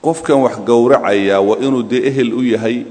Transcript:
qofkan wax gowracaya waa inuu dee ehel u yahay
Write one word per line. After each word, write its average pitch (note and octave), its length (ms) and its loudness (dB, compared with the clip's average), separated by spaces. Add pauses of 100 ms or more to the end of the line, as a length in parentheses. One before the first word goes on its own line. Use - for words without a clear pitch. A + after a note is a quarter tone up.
qofkan D#3+ 380 0
wax B2 140 0 (100)
gowracaya G#2 760 2
waa G#2 180 2
inuu C3 240 -2
dee A#2 240 -2
ehel C3 260 -2
u B2+ 100 -4
yahay A#2 340 -2 (140)